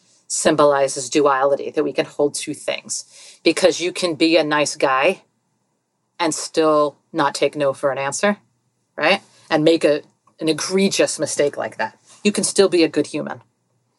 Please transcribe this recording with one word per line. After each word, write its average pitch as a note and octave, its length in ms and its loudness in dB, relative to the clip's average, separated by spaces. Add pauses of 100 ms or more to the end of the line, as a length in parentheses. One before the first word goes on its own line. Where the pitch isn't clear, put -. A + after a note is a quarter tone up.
(280)
symbolizes C#3+ 800 2
duality, C#3 640 2
that D#3 120 0
we C#3+ 100 -4
can - 120 -2
hold D3 280 -2
two - 200 -8
things. - 880 -12
Because E3 360 2
you F3 120 -4
can E3+ 240 -4
be E3 220 2
a D#3 60 2
nice D3+ 320 -2
guy D3 460 0 (960)
and E3 140 -2
still D3+ 640 0 (160)
not D#3+ 220 0
take C#3+ 200 0
no C#3 180 0
for C#3 180 -4
an B2+ 60 -6
answer, C#3+ 400 -2 (580)
right? E3 260 0 (280)
And D3+ 140 0
make E3 200 4
a, D3 180 2 (380)
an D#3+ 100 -4
egregious F3 680 0
mistake C#3+ 380 -2
like - 200 -8
that. A2 200 -8 (260)
You G#3 80 2
can G3+ 120 -2
still F#3+ 260 2
be E3+ 140 2
a D#3 60 2
good D3+ 180 -2
human. C#3+ 340 -10 (580)